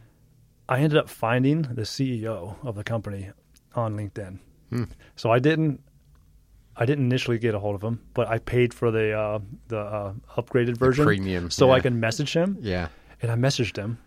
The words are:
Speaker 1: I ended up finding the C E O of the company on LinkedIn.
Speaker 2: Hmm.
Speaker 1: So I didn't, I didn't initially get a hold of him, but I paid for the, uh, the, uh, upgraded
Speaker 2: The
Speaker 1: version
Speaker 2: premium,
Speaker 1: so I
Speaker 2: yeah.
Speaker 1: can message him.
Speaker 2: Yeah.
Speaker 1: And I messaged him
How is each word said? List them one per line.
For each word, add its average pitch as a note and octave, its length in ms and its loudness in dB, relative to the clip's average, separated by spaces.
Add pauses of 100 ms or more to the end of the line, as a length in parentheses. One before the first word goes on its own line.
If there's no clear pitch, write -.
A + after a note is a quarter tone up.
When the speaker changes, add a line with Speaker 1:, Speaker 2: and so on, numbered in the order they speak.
(680)
Speaker 1:
I C3 120 2
ended D3+ 180 4
up - 100 0
finding C3 540 0
the A#2 220 -6
C B2+ 380 -4
E A2 60 -6
O G2 340 -8
of A#2+ 140 -6
the G#2 80 -10
company G2 460 -6 (440)
on A2+ 220 -2
LinkedIn. G2 420 -10 (320)
Speaker 2:
Hmm. A#2+ 140 -4 (320)
Speaker 1:
So G#2+ 160 2
I B2 80 6
didn't, D3+ 420 2 (960)
I A#2 100 0
didn't C#3+ 200 2
initially B2 320 0
get A2+ 180 0
a - 20 -4
hold G2+ 160 -2
of G2 80 -8
him, A2+ 180 -4 (140)
but A2+ 140 0
I A#2 100 0
paid A#2+ 340 2
for A#2 200 0
the, A2 260 0
uh, G#2+ 200 -2 (280)
the, A2 140 -6
uh, G#2 320 -6 (240)
upgraded A#2+ 420 0
Speaker 2:
The B2+ 80 2
Speaker 1:
version C3 180 4
Speaker 2:
premium, F#2+ 460 0
Speaker 1:
so - 200 6
I C3 60 8
Speaker 2:
yeah. B2+ 60 4
Speaker 1:
can B2 180 0
message A#2 340 -2
him. F3+ 260 2
Speaker 2:
Yeah. F2+ 260 -2 (340)
Speaker 1:
And A#2 120 -2
I - 20 -2
messaged B2 420 0
him A2 300 -6